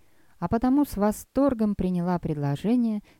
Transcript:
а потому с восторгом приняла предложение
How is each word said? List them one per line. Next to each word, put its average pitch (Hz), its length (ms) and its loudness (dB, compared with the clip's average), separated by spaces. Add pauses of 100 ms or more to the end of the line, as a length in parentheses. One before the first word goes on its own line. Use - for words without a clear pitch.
(400)
а 170 80 -4
потому 254 360 2
с - 140 -4
восторгом 214 800 0
приняла 180 420 0
предложение 185 840 -2 (160)